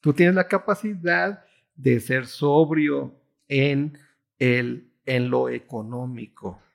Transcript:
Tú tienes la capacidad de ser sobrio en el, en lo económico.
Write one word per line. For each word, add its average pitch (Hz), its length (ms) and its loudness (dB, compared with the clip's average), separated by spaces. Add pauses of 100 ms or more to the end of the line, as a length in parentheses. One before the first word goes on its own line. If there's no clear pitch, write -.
Tú 147 120 2
tienes 175 220 4
la 180 120 2
capacidad 190 960 -2 (300)
de 131 240 2
ser 131 260 -2
sobrio 147 960 0 (260)
en 143 520 0 (400)
el, 123 520 0 (140)
en 123 240 -2
lo 127 180 0
económico. 120 1120 -10 (140)